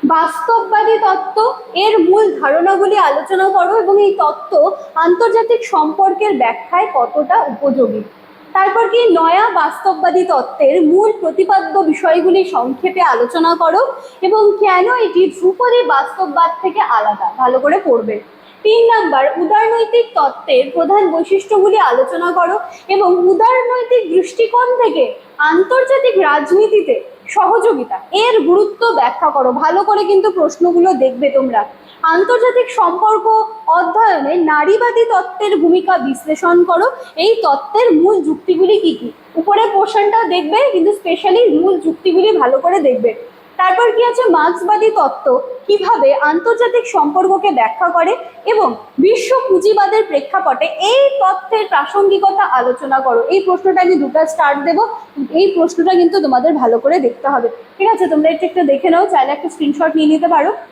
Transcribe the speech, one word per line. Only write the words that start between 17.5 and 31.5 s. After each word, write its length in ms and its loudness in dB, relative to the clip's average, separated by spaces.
করে 140 2
পড়বে। 280 0
তিন 160 4
নাম্বার, 300 0
উদারনৈতিক 600 2
তত্ত্বের 480 0
প্রধান 280 2
বৈশিষ্ট্যগুলি 640 0
আলোচনা 380 -2
করো 160 0
এবং 140 2
উদারনৈতিক 680 0
দৃষ্টিকোণ 540 0
থেকে 220 0
আন্তর্জাতিক 640 2
রাজনীতিতে 680 2
সহযোগিতা 640 0
এর 120 0
গুরুত্ব 340 0
ব্যাখ্যা 360 0
করো। 140 0
ভালো 260 0
করে 120 2
কিন্তু 160 2
প্রশ্নগুলো 520 2
দেখবে 240 0
তোমরা। 240 0